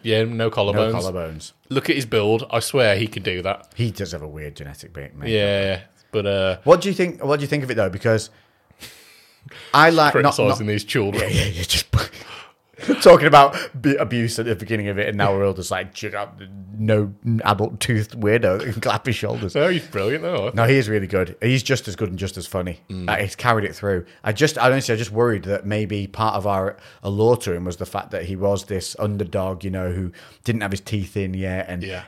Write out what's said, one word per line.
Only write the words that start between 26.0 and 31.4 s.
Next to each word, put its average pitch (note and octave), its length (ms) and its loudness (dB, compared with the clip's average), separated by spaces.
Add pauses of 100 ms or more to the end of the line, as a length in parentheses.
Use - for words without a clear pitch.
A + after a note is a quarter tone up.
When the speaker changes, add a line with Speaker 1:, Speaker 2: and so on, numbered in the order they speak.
Speaker 2:
part A2 280 -2
of G2+ 120 -4
our G2 300 -2 (260)
allure G#2+ 340 2
to - 160 -4
him F2 120 -6
was F2+ 120 -6
the - 80 -10
fact - 260 -8
that F2+ 140 -6
he F#2+ 120 -6
was G2 280 0
this F#2+ 320 -6
underdog, F#2+ 680 -4
you F#2+ 60 -6
know, F#2 200 -4
who F2+ 220 -4 (320)
didn't A#2 160 -2
have G2+ 100 -4
his G2 100 -4
teeth G2+ 360 -6
in F#2+ 160 -4
yet, F#2+ 340 -4